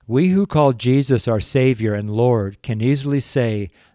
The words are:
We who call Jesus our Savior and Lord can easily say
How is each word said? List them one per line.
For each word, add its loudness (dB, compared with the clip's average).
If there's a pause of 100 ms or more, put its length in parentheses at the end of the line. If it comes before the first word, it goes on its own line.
We 2
who 2
call 2
Jesus 0
our 0
Savior 0
and -6
Lord 0
can -4
easily 0
say -2 (240)